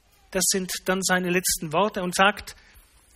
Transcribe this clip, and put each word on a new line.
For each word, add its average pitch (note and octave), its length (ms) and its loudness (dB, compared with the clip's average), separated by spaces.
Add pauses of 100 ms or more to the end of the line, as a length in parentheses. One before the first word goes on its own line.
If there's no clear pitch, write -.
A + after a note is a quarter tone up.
(320)
das F#3 160 0
sind F#3 260 0 (120)
dann F#3+ 160 0
seine F3+ 280 2
letzten F3 420 -2
Worte G3 320 0
und F3+ 120 -4
sagt, - 420 2 (580)